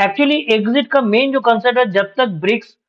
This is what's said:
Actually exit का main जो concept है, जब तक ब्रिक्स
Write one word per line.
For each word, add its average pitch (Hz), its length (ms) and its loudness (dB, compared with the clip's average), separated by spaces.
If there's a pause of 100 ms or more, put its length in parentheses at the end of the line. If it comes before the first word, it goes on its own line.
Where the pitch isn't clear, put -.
Actually 285 460 0
exit 220 340 0
का 277 140 0
main 240 320 0
जो 269 80 0
concept 233 380 0
है, 247 120 2
जब 196 260 -2
तक 254 100 0
ब्रिक्स 190 500 -4 (120)